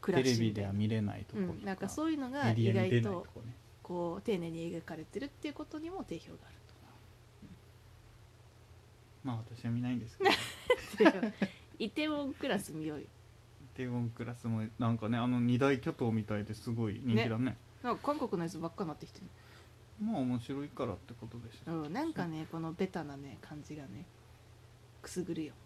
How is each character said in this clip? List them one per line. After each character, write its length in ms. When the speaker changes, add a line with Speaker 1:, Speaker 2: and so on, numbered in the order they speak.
Speaker 1:
暮 160
ら 80
し 80
み 40
た 20
い 0
な。 0
Speaker 2:
テ 20
レ 80
ビ 60
で 120
は 60
見 160
れ 120
な 160
い 80
と 100
こ 60
ろ 80
と 40
か、 60
Speaker 1:
う 40
ん、 20
な 100
ん 20
か 120
そ 200
う 20
い 40
う 40
の 120
が 140
Speaker 2:
メ 100
デ 80
ィ 180
ア 40
に 60
出 100
な 0
い 20
と 80
こ 60
ね。 40
Speaker 1:
意 20
外 20
と、 20
こ 360
う、 40
丁 160
寧 120
に 220
描 120
か 120
れ 80
て 160
る 60
っ 20
て 200
い 20
う 40
こ 100
と 140
に 120
も 140
定 140
評 140
が 120
あ 40
る 60
と。 60
う 20
ん。 40
Speaker 2:
ま 40
あ、 40
私 260
は 60
見 120
な 80
い 60
ん 20
で 100
す 100
け 60
ど。 60
Speaker 1:
<laughs> 680
イ 120
テ 160
ウ 60
ォ 120
ン 100
ク 140
ラ 100
ス 140
見 140
よ 100
う 20
よ。 60
Speaker 2:
イ 40
テ 120
ウ 80
ォ 40
ン 120
ク 140
ラ 100
ス 120
も、 200
な 100
ん 100
か 100
ね、 100
あ 80
の、 140
二 180
大 220
巨 120
頭 200
み 120
た 140
い 60
で 100
す 160
ご 200
い 140
人 120
気 120
だ 100
ね。 60
Speaker 1:
ね。 120
な 100
ん 40
か 100
韓 120
国 200
の 60
や 60
つ 80
ば 100
っ 60
か 100
な 100
っ 20
て 100
き 60
て 80
る。 60
Speaker 2:
ま 160
あ、 40
面 200
白 240
い 40
か 180
ら 60
っ 40
て 180
こ 120
と 120
で 140
し 140
ょ。 60
Speaker 1:
う 160
ん、 40
な 120
ん 80
か 140
ね、 240
こ 100
の 120
ベ 140
タ 180
な 120
ね、 240
感 220
じ 120
が 120
ね、 200
く 60
す 160
ぐ 100
る 100
よ。 100